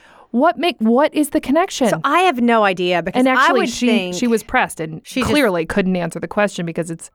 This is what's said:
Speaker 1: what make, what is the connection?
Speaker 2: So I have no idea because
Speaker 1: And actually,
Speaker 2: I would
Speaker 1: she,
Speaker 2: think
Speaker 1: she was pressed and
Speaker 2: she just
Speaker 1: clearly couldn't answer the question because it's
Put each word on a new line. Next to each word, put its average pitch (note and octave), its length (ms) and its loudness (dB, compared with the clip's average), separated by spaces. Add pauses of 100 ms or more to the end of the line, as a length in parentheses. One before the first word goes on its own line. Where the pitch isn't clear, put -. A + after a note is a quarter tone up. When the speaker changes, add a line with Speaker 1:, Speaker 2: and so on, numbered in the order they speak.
(320)
Speaker 1:
what D4+ 280 2
make, E4+ 200 0
what A#3 340 2
is D4 180 0
the D#4 100 0
connection? D4 480 0
Speaker 2:
So E3 140 0
I C#4+ 180 2
have E4+ 200 2
no A#3 240 4
idea F3+ 360 0
because F3+ 180 -4
Speaker 1:
And C4 80 4
actually, C4 220 2
Speaker 2:
I F4 40 2
would E4+ 160 0
Speaker 1:
she, A#3+ 180 -2
Speaker 2:
think F#3 280 0
Speaker 1:
she A#3+ 120 -2
was A3+ 160 0
pressed G#3+ 360 -2
and D#3+ 260 -10
Speaker 2:
she - 160 -6
just G#3+ 100 -2
Speaker 1:
clearly G3 340 2
couldn't F#3 300 0
answer E3+ 240 -6
the - 80 -8
question G3 380 -2
because E3+ 260 -6
it's - 240 -14